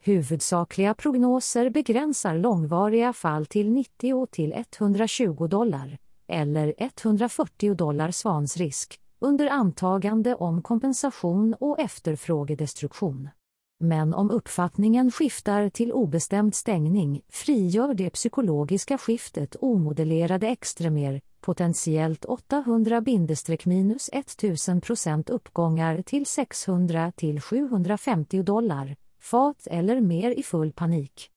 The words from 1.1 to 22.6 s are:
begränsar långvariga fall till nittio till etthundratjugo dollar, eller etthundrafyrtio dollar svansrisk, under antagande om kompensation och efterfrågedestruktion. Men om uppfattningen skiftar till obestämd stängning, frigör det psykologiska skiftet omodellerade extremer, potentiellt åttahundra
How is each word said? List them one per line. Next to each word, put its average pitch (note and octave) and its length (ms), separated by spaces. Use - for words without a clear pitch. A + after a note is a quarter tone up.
begränsar A#3+ 680
långvariga G#3 760
fall D#3 340
till G#3 240
nittio B3+ 560
till D#3 260
etthundratjugo G3+ 960
dollar, D#3 520
eller D3+ 500
etthundrafyrtio G#3+ 960
dollar D#3 360
svansrisk, D#3 880
under C#4+ 280
antagande G#3 880
om E3+ 280
kompensation A3+ 1000
och D4 200
efterfrågedestruktion. D3 1500
Men D#3+ 340
om G3+ 160
uppfattningen A3 800
skiftar G#3 580
till A#3 240
obestämd G3 600
stängning, D#3+ 760
frigör A#3 680
det F3+ 160
psykologiska F#3+ 880
skiftet - 640
omodellerade E3+ 880
extremer, D3+ 720
potentiellt D#3+ 840
åttahundra A#3 760